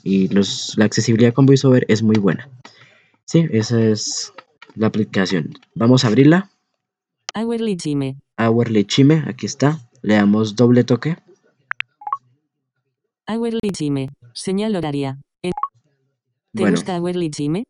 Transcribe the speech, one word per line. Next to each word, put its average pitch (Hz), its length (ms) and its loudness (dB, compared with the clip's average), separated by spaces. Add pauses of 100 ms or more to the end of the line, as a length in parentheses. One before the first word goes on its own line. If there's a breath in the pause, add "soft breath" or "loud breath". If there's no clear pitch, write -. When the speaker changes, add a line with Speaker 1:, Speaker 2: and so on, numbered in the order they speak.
Speaker 1:
Y 95 240 2
los, - 500 -2
la 107 60 4
accesibilidad 117 500 2
con 139 120 4
VoiceOver 135 420 4
es 107 160 2
muy 110 140 2
buena. 98 320 -2 (760 soft breath)
Sí, 165 280 0
esa 110 300 0
es - 520 -4 (420)
la 107 120 -2
aplicación. 95 720 -2 (160)
Vamos 127 300 2
a 117 60 2
abrirla. 151 400 4 (840)
Speaker 2:
Hourly 226 440 -4
Chime. 139 400 -6 (200)
Speaker 1:
Hourly 113 460 0
Chime, 143 420 4
aquí 101 200 -8
está. 143 340 -2 (220)
Le 104 140 0
damos 104 420 2
doble 123 260 4
toque. 127 320 -2 (2000)
Speaker 2:
Hourly 226 460 -4
Chime, 143 380 -4 (240)
señal 202 420 -2
horaria. 143 420 -4 (240)
En-, 180 120 -6 (1000)
¿te 214 100 -6
Speaker 1:
Bueno, 190 140 2
Speaker 2:
gusta 175 220 -4
Hourly 175 340 -4
Chime? 151 380 -4